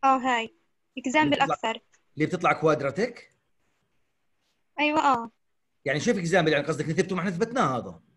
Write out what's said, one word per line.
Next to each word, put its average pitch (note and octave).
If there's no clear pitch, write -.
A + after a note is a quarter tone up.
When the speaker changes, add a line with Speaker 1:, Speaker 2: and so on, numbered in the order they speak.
Speaker 1:
آه، C4+
هاي. A#3+
اكزامبل C#4+
Speaker 2:
اللي C#4
بتطلع، C4+
Speaker 1:
أكثر. A3+
Speaker 2:
اللي D3+
بتطلع D#3+
quadratic؟ D#3
Speaker 1:
أيوة، D4+
آه. A#3+
Speaker 2:
يعني C#3+
شوف G#3+
اكزامبل، E3+
يعني D3
قصدك D3+
نثبته F3
ما F3
احنا G3
ثبتناه F#3+
هذا. F#2+